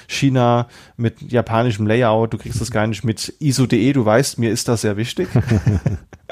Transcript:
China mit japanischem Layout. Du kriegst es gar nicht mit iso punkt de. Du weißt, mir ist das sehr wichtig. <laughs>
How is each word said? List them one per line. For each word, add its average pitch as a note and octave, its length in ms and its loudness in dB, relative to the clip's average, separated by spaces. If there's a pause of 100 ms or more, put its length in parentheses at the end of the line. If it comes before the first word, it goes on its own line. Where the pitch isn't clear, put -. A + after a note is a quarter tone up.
China A#2+ 600 2 (280)
mit A#2 240 -4
japanischem A2+ 640 0
Layout. A2+ 460 2
Du G#2+ 60 -6
kriegst - 240 -8
es A2+ 80 -6
gar G#2+ 160 0
nicht A2 180 -6
mit - 360 -4
iso C3+ 240 2
punkt A2+ 80 0
de. B2 200 4
Du B2+ 140 0
weißt, A#2 320 2
mir A2+ 120 0
ist - 180 -4
das A#2 120 0
sehr G#2 160 -2
wichtig. A#2+ 360 -4
<laughs> - 60 4 (920)